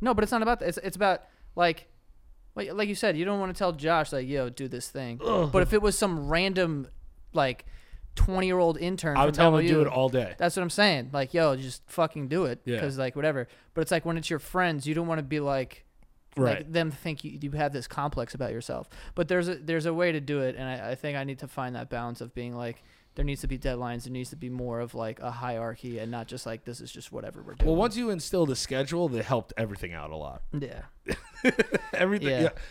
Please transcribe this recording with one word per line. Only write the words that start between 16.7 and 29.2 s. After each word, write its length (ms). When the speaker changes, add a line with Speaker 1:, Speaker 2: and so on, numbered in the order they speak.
Speaker 1:
them 180
think 340
you, 160
you 120
have 200
this 140
complex 480
about 180
yourself. 360
But 140
there's 200
a, 80
there's 300
a 80
way 180
to 80
do 200
it, 160
and 120
I, 220
I 40
think 240
I 60
need 160
to 80
find 280
that 140
balance 300
of 140
being 220
like, 260
there 100
needs 160
to 80
be 100
deadlines, 460
there 80
needs 180
to 60
be 120
more 300
of, 160
like, 240
a 140
hierarchy 680
and 120
not 180
just, 180
like, 180
this 160
is 120
just 180
whatever 320
we're 120
doing. 120
Speaker 2:
Well, 100
once 200
you 140
instilled 400
a 60
schedule, 520
that 160